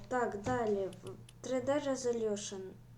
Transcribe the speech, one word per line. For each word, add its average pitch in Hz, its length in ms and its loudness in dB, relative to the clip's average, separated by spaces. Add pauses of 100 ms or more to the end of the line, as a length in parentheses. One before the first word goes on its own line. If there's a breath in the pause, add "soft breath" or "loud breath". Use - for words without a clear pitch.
так, 214 340 0
далі. 214 500 2 (500)
Три 254 200 0
Д 262 120 2
Resolution. 233 880 0 (360)